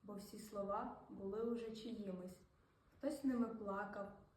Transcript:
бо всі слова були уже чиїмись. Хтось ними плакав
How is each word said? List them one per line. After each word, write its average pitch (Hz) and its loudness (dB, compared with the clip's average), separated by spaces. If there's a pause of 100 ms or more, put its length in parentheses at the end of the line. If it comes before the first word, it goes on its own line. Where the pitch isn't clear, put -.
бо 208 -6
всі 202 -8
слова 208 0 (140)
були 196 0
уже 233 2
чиїмись. 196 -4 (500)
Хтось 294 0
ними 240 6
плакав 202 -2 (240)